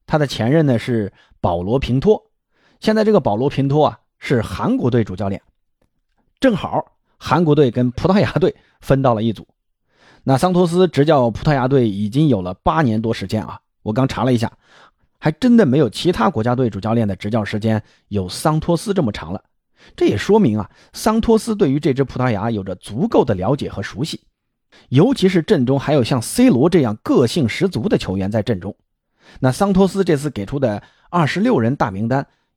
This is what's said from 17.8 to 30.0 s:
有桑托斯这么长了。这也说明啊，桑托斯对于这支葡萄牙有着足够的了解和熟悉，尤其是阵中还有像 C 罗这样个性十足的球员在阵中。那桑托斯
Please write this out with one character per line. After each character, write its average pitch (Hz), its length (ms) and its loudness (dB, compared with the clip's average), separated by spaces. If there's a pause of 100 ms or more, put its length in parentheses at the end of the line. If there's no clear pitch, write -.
有 95 200 -4
桑 156 300 -2
托 170 180 -2
斯 202 160 -4
这 190 100 0
么 107 100 -2
长 80 200 -10
了。 - 100 -10 (540)
这 349 100 0
也 110 100 0
说 202 220 2
明 117 200 2
啊， 98 120 -8 (220)
桑 220 280 0
托 226 180 4
斯 220 160 -4
对 196 160 2
于 139 80 0
这 147 160 0
支 135 100 0
葡 123 140 -12
萄 127 120 0
牙 107 200 -2
有 104 120 -4
着 95 120 -8
足 131 340 -6
够 196 160 4
的 113 100 0
了 95 220 -2
解 92 140 -6
和 - 120 -10
熟 120 220 -8
悉， - 160 -10 (720)
尤 175 240 4
其 185 120 0
是 180 140 2
阵 151 240 2
中 135 160 0
还 143 140 0
有 135 100 4
像 127 160 -2
C 247 300 2
罗 135 180 4
这 170 140 2
样 107 200 -2
个 190 240 2
性 127 220 0
十 - 180 -2
足 160 220 -2
的 226 80 0
球 95 220 -4
员 95 120 -4
在 110 120 -2
阵 98 180 -4
中。 92 160 -12 (600)
那 127 120 2
桑 196 220 0
托 190 160 4
斯 190 160 -2